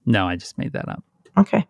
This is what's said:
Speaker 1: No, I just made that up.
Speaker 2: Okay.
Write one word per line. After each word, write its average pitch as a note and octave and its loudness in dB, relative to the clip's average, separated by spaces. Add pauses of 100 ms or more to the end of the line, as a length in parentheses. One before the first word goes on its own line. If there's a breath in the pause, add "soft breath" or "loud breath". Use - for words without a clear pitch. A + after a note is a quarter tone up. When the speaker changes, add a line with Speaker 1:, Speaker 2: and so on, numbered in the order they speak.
Speaker 1:
No, G2 2
I F2+ -4
just - -12
made - -6
that - -8
up. - -12 (340)
Speaker 2:
Okay. G3 4